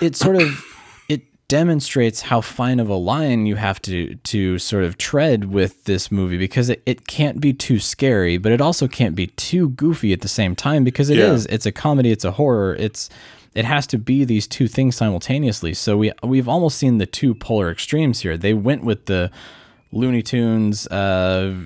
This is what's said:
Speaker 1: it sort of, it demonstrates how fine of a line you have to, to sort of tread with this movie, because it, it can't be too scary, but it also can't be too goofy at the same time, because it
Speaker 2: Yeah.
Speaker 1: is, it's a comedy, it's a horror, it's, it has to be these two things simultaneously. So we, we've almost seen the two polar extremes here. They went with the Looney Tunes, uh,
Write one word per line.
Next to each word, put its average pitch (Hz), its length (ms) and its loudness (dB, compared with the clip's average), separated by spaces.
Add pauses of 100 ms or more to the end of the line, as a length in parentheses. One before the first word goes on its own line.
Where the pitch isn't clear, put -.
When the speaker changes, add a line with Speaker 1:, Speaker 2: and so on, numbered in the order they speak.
Speaker 1:
it 165 140 0
sort 190 260 4
of, 143 220 -2 (460)
it 151 140 -2 (260)
demonstrates 139 720 2
how 120 200 0
fine 127 380 -2
of 110 100 0
a 101 60 0
line 117 520 0
you 104 80 0
have 98 280 -4
to, 87 320 -4
to 92 440 -2
sort 98 260 -2
of 87 120 -4
tread 139 480 0
with 98 400 -2
this 95 260 -2
movie, 92 260 0
because 120 320 0
it, - 160 -2
it - 220 -4
can't 147 340 -2
be 143 120 2
too 127 260 0
scary, 98 580 0
but 104 140 0
it 120 100 2
also 147 260 0
can't 101 280 -2
be 90 120 -2
too 170 420 -2
goofy 131 440 0
at 90 80 -2
the 98 80 -8
same 92 260 0
time, 143 280 2
because 135 260 2
it 147 80 6
Speaker 2:
Yeah. 202 160 6
Speaker 1:
is, 113 140 2
it's - 180 -2
a 104 60 -2
comedy, 135 400 2
it's 107 120 0
a 92 80 0
horror, 107 480 2
it's, - 300 -6 (460)
it 113 100 -2
has 143 220 0
to 123 100 -2
be 131 260 2
these 113 240 0
two - 200 0
things 131 280 0
simultaneously. 107 760 -2
So 104 240 0
we, 107 140 2 (120)
we've 127 240 0
almost 160 300 0
seen 127 200 4
the 98 80 2
two 120 300 0
polar 101 340 -2
extremes 147 520 -2
here. 82 160 -2
They 98 160 2
went 110 300 0
with 110 240 -2
the 90 220 0 (600)
Looney 120 320 0
Tunes, 110 640 0
uh, 95 640 0 (120)